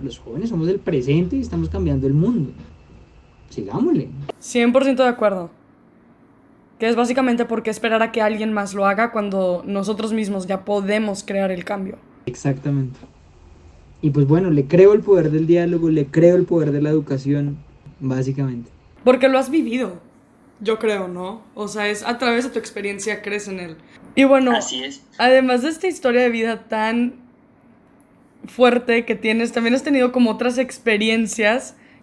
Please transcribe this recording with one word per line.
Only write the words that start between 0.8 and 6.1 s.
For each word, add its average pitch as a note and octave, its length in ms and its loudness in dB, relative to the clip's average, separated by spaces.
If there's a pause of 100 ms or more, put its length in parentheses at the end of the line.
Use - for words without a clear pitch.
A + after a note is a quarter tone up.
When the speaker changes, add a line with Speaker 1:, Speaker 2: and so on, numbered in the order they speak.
Speaker 1:
y C4+ 60 -2
estamos E3+ 280 -4
cambiando C#3+ 380 -2
el C3+ 60 2
mundo. E3 380 0 (1000)
Sigámosle. A3 600 -2 (300)
Speaker 2:
Cien A#3+ 320 0
por C4 120 4
ciento C4 200 2
de B3 60 4
acuerdo. G3+ 400 -2 (1300)